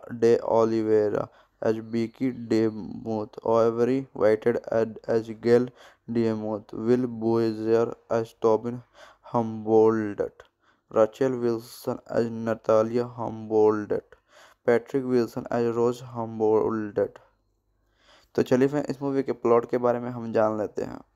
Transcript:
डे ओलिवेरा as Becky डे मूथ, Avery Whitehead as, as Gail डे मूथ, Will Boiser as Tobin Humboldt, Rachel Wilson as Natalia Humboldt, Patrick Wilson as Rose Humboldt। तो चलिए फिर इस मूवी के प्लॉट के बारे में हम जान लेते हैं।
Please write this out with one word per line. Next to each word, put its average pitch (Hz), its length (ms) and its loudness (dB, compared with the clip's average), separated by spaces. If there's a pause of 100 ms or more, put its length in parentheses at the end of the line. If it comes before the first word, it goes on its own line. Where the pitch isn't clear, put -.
(140)
डे 117 240 4
ओलिवेरा 110 880 2 (360)
as 113 100 0
Becky 113 580 -4
डे 113 380 0
मूथ, 107 580 -8 (200)
Avery 117 680 2
Whitehead 110 420 2
as, 113 300 -2 (220)
as 117 200 -2
Gail 117 400 2 (400)
डे 117 240 0
मूथ, 107 260 -6 (140)
Will 123 320 0
Boiser 113 920 0 (180)
as 113 140 -2 (140)
Tobin 117 400 0 (500)
Humboldt, 110 1120 2 (520)
Rachel 120 360 2
Wilson 120 640 -4
as 117 380 -4
Natalia 113 760 0
Humboldt, 110 1120 -2 (500)
Patrick 120 380 0
Wilson 123 380 0
as 117 340 -2
Rose 120 260 0
Humboldt। 110 1160 -2 (1160)
तो - 80 2
चलिए 131 240 2
फिर 143 220 -4
इस 139 120 -10
मूवी 139 220 -2
के 127 80 -4
प्लॉट 117 380 2
के 131 80 0
बारे 120 220 0
में 120 100 -8
हम 117 240 -10
जान 110 240 2
लेते 101 240 -6
हैं। - 200 -10 (140)